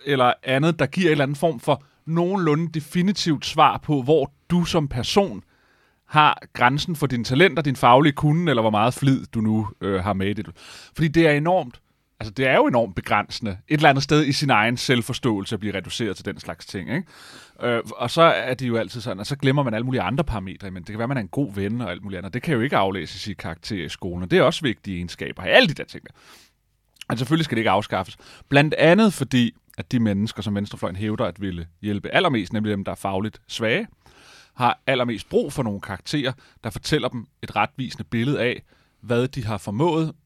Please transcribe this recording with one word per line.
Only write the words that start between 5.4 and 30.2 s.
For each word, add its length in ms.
har 360
grænsen 440
for 100
dine 180
talenter, 380
din 140
faglige 360
kunnen, 360
eller 140
hvor 80
meget 240
flid 300
du 60
nu, 280
øh, 240
har 80
med 140
i 60
det. 140
Fordi 140
det 180
er 60
enormt, 480
altså 140
det 120
er 80
jo 120
enormt 280
begrænsende, 560
et 80
eller 120
andet 160
sted 220
i 60
sin 180
egen 260
selvforståelse 800
at 40
blive 140
reduceret 420
til 80
den 160
slags 260
ting, 280
ikke? 100
Øh, 180
og 140
så 120
er 320
det 140
jo 80
altid 240
sådan, 200
og 60
så 100
glemmer 260
man 120
alle 100
mulige 180
andre 220
parametre, 460
men 120
det 80
kan 80
være, 100
man 80
er 40
en 80
god 260
ven 260
og 100
alt 120
muligt 160
andet. 160
Det 80
kan 120
jo 60
ikke 160
aflæses 520
i 40
karakterer 520
i 40
skolen, 340
og 80
det 80
er 40
også 200
vigtige 340
egenskaber, 460
alle 260
de 60
der 100
ting 200
der. 60
Men 100
selvfølgelig 260
skal 120
det 40
ikke 100
afskaffes. 460
Blandt 260
andet 380
fordi, 420
at 140
de 80
mennesker, 420